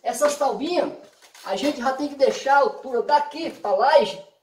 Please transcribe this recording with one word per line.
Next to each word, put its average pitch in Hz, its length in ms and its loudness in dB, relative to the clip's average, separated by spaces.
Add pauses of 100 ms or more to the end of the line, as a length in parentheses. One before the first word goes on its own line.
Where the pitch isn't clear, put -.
essas 262 340 0
taubinhas, 277 560 -2 (540)
a 190 100 -4
gente 254 240 -2
já 262 140 -2
tem 294 140 -6
que 285 60 -10
deixar 269 420 2
a 277 40 8
altura 240 400 -2
daqui 294 480 0
pra 202 260 -4
laje 247 480 4 (200)